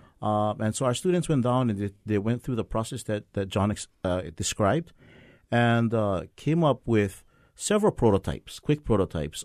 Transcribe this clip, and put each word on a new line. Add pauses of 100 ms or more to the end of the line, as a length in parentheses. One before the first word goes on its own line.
(220)
Uh,
and
so
our
students
went
down
and
they, (160)
they
went
through
the
process
that,
that
John
ex-, (160)
uh, (140)
described (580)
and,
uh, (140)
came
up
with (300)
several
prototypes,
quick
prototypes